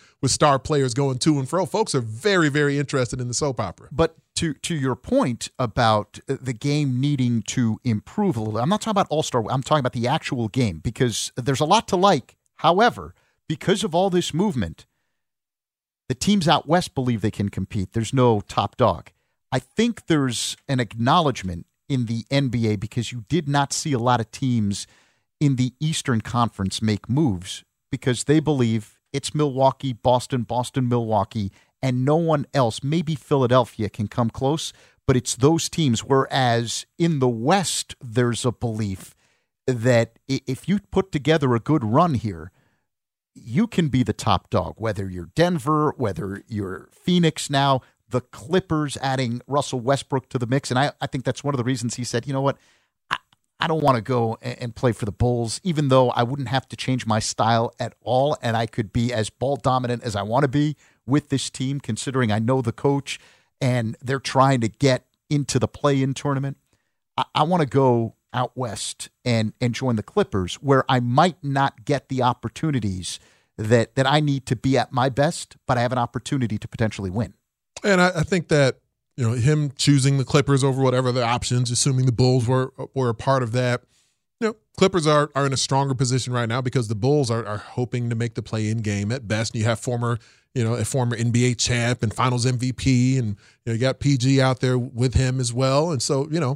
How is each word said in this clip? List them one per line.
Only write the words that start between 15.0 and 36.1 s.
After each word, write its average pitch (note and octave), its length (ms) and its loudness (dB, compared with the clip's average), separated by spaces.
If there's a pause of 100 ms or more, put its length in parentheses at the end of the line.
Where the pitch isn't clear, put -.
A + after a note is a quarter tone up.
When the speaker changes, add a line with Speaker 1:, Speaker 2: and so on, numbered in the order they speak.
Speaker 2:
the B2+ 60 -2
teams G3 340 2
out D3 180 2
west E3+ 280 0
believe B2 260 -2
they G#2+ 100 0
can G2+ 200 -4
compete. F#2+ 420 -6
There's A2+ 200 -4
no B2 280 4
top - 360 -4
dog. G2 340 0 (420)
I C3 80 -2
think - 460 -2
there's C3+ 500 0 (120)
an C3 120 0
acknowledgement A#2 840 0 (220)
in B2+ 180 -2
the A2+ 240 -4
N C#3 180 2
B A2+ 200 0
A G#2+ 80 0
because A2 360 -6
you A#2+ 160 -12
did D3+ 200 -2
not C#3+ 240 0
see - 200 -4
a B2 60 0
lot A#2+ 220 2
of G#2+ 120 -6
teams A2+ 560 -2 (500)
in C#3+ 180 2
the B2 240 0
Eastern D3 400 -2
Conference A2 640 -2
make G#2+ 260 -2
moves A#2+ 540 -2 (300)
because B2+ 320 -4
they D#3 160 4
believe A#2+ 580 0 (140)
it's - 220 -6
Milwaukee, C3+ 580 0
Boston, B2 500 0
Boston, B2 460 -4
Milwaukee, A2 640 0 (280)
and B2+ 240 0
no D3 120 4
one D#3+ 360 0
else. B2 300 0
Maybe D#3 320 -2
Philadelphia B2 760 2
can G#2 200 -6
come A#2 220 -2
close, C#3+ 420 -4 (340)
but C3 100 4
it's - 200 -2
those D#3 320 4
teams. C3 360 0
Whereas B2 800 0 (120)